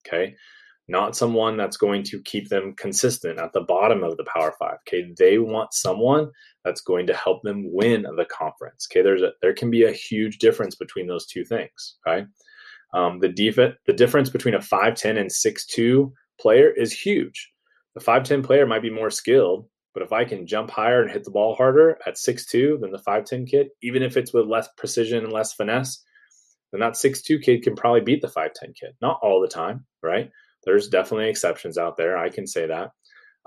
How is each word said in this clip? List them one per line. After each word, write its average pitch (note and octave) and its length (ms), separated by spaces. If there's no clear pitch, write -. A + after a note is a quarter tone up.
okay? F2+ 280
Not F#2+ 260
someone A2 440
that's G2+ 180
going G2+ 280
to - 180
keep - 260
them G2 280
consistent F#2+ 640
at D#2+ 140
the F#2+ 80
bottom F#2 420
of E2 140
the - 80
Power D#2+ 340
Five, - 200
okay? F2+ 280
They F#2+ 220
want A2 360
someone B2+ 560
that's F2+ 160
going F2+ 260
to F#2 80
help - 280
them G2+ 240
win G#2 360
the E2 220
conference, - 640
okay? F#2 120
There's F#2+ 200
a, F2+ 100
there A2+ 120
can A#2+ 160
be A#2 140
a G#2+ 80
huge G#2+ 460
difference A2 360
between F#2 320
those F2 200
two - 180
things, - 520
right? F#2 200
Um, F2+ 260
the F#2 80
def-, G#2+ 460
the C3 60
difference C3 380
between A#2+ 240
a F#2+ 60
five G#2 340
ten A2 240
and G2 120
six - 360
two C3 460
player B2+ 300
is A2+ 220
huge. - 580
The - 60
five B2+ 240
ten C3+ 180
player C3+ 240
might A2+ 160
be A#2 80
more A2 200
skilled, A2+ 580
but F#2 80
if F2 100
I A2+ 120
can G2 220
jump G#2+ 240
higher A#2+ 300
and G#2+ 100
hit G#2 140
the G2+ 60
ball G#2+ 240
harder C#3+ 420
at - 120
six - 260
two C#3+ 360
than C3+ 100
the F#2+ 80
five G#2 260
ten B2+ 220
kid, C#3 220
even B2 200
if B2+ 140
it's B2+ 180
with A2+ 120
less A2 300
precision A2+ 460
and A2 100
less A2 200
finesse, B2+ 500
then G2+ 80
that A2+ 160
six C3+ 260
two D#3 160
kid B2 240
can A2 140
probably A#2 240
beat B2 200
the - 80
five - 240
ten - 200
kid. - 280
Not C#3+ 220
all G2 180
the F#2 80
time, F#2+ 380
right? E2 260
There's G2+ 240
definitely G#2+ 400
exceptions F2 480
out E2+ 200
there. E2+ 200
I E2+ 120
can - 180
say D#2+ 220
that. E2+ 240